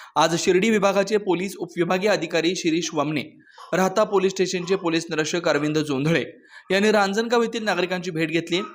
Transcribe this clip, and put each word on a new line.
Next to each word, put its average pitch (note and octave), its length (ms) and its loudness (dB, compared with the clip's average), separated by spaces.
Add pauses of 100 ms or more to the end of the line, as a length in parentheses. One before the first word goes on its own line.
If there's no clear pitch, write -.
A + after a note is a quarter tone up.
(160)
आज E3 240 2
शिर्डी F#3 300 4
विभागाचे G3 480 2
पोलीस F#3+ 400 -2
उपविभागीय F3+ 520 -2
अधिकारी E3+ 460 0
शिरीष E3+ 380 -2
वामने, D3 460 -4 (340)
राहता F#3+ 300 2
पोलीस G3 280 2
स्टेशनचे F3+ 440 -2
पोलीस E3 340 -2
निरीक्षक E3 400 -2
अरविंद D3+ 280 0
जोंधळे C#3+ 480 0 (460)
यांनी G3+ 200 4
रांजणगाव G#3+ 500 2
येथील A3+ 220 -4
नागरिकांची F3+ 480 -2
भेट D#3+ 180 -2
घेतली. E3 300 -2 (160)